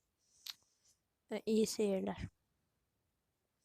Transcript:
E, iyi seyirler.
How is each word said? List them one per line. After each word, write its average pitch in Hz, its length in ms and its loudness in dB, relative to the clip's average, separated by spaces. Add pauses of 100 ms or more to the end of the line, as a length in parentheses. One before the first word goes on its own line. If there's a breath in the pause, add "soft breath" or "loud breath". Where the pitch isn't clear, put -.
(1300)
E, 214 140 -4
iyi 214 220 4
seyirler. 196 500 -2 (1500)